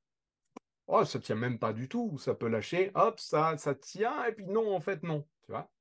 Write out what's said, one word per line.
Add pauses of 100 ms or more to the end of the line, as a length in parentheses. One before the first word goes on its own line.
(880)
oh,
ça
tient
même
pas
du
tout,
ou
ça
peut
lâcher,
hop,
ça,
ça
tient,
et
puis
non,
en
fait,
non, (160)
tu
vois ?